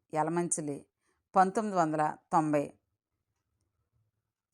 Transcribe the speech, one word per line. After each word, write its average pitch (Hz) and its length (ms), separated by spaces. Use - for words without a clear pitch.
యలమంచిలి, 156 720
పంతొమ్మిది 190 420
వందల 156 380
తొంభై. 151 400